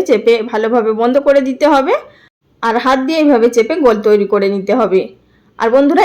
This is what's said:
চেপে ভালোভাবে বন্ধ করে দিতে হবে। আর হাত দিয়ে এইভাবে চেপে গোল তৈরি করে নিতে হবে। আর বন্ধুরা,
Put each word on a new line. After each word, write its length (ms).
চেপে 380
ভালোভাবে 500
বন্ধ 260
করে 220
দিতে 280
হবে। 280
আর 160
হাত 260
দিয়ে 160
এইভাবে 300
চেপে 260
গোল 260
তৈরি 240
করে 220
নিতে 260
হবে। 260
আর 120
বন্ধুরা, 340